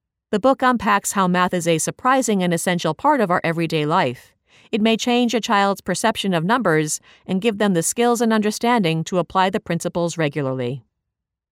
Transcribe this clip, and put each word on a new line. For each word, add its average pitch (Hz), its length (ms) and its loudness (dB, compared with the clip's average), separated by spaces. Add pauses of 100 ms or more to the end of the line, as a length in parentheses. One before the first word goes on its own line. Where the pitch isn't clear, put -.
(320)
The 208 80 0
book 262 200 2
unpacks 214 520 0
how 190 160 0
math 180 260 0
is 170 140 -2
a 165 100 2
surprising 233 640 0
and 175 100 0
essential 170 420 -2
part 285 260 0
of 190 100 0
our 180 140 2
everyday 160 420 -2
life. 151 480 -2 (380)
It 214 80 -2
may 226 160 2
change 240 360 0
a 233 80 0
child's 196 400 0
perception 202 540 -2
of 160 100 0
numbers 175 560 0 (280)
and 185 120 0
give 208 180 -2
them 208 160 2
the 165 100 2
skills 233 360 0
and 226 120 2
understanding 214 720 0
to 180 140 -2
apply 190 320 0
the 208 100 -2
principles 170 580 -4
regularly. 135 640 -4 (680)